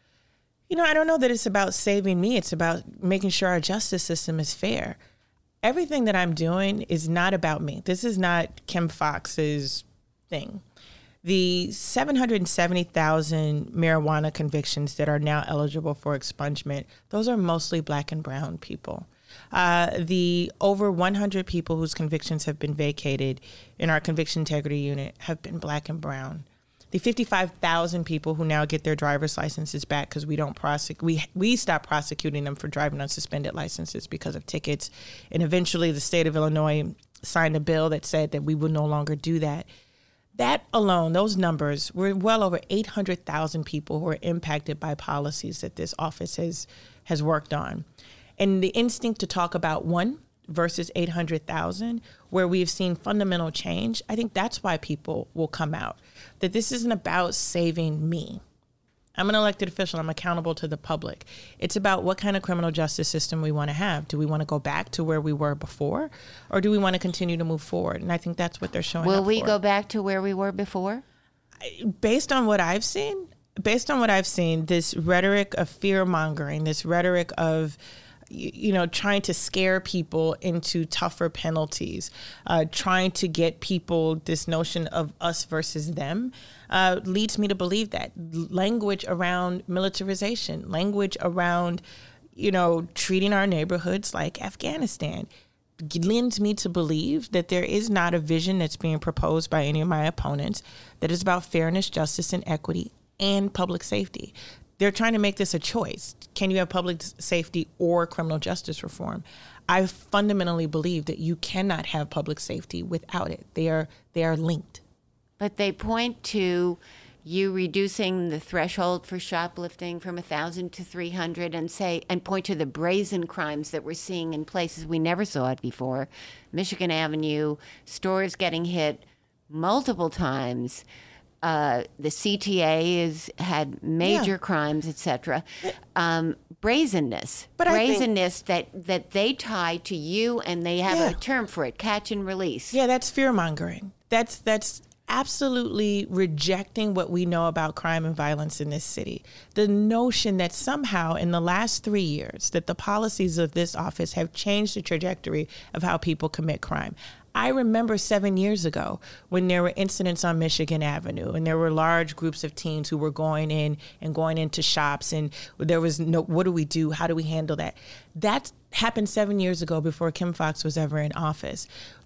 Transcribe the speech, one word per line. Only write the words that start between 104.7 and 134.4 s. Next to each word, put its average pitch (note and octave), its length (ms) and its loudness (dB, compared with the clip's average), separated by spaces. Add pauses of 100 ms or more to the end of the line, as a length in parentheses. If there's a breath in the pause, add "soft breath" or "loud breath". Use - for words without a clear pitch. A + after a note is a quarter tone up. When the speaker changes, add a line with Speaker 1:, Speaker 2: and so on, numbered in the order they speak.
Speaker 1:
They're G3+ 120 4
trying A3+ 220 2
to A3 80 4
make G3+ 160 2
this F#3+ 180 0
a E3+ 60 0
choice. - 560 -4 (180)
Can F#3+ 160 2
you F#3+ 80 4
have F3+ 100 2
public F3+ 320 -2
s-, - 180 -12
safety E3+ 500 0 (100)
or E3+ 300 4
criminal D#3+ 320 -2
justice E3+ 420 -4
reform? - 400 -8 (460 loud breath)
I F#3 180 6
fundamentally F#3 800 2
believe D#3 380 0
that D#3+ 140 -4
you D#3+ 180 0
cannot F#3 500 -2
have D3 240 -2
public D#3 300 -4
safety - 420 -6
without F3 480 -4
it. - 240 -10
They D#3+ 140 0
are, D#3 200 0 (260 loud breath)
they E3 100 2
are E3 120 2
linked. D#3+ 440 -2 (580)
Speaker 2:
But G3+ 180 -4
they G3+ 140 2
point A3+ 540 -2
to F3+ 540 2 (440 loud breath)
you F#3+ 300 0
reducing F#3 800 0
the D#3 100 -2
threshold F3 640 -2
for F#3 120 -8
shoplifting F3 800 -6
from F3 160 -8
a F3 60 -8
thousand E3+ 500 -4
to F3+ 120 -14
three F3 260 -8
hundred E3+ 440 -4
and E3 160 -4
say, F3 380 -2
and F3+ 160 -2
point F#3+ 220 -2
to G3 80 -2
the D#3 100 -2
brazen F3 640 0
crimes D3+ 440 -6
that D#3 140 -6
we're D3+ 80 -8
seeing E3 400 -6
in D#3 140 -6
places E3 400 -4
we E3 120 0
never F3 280 2
saw C3 240 0
it C3 100 -4
before. B2+ 480 -4 (440 loud breath)
Michigan F3+ 380 -2
Avenue, D3+ 640 0 (280 loud breath)
stores F#3+ 500 -2
getting E3+ 300 -2
hit E3+ 400 -2 (460 soft breath)
multiple F3+ 580 0
times. C3 800 -4 (560 loud breath)
Uh, D3+ 420 0 (140)
the D3+ 120 -2
C G3+ 280 0
T G3 240 2
A E3 420 4
has D#3+ 240 -4 (100)
had D#3 440 -2
major F#3+ 500 2
Speaker 1:
Yeah. F#3 60 -2
Speaker 2:
crimes, D#3 500 -2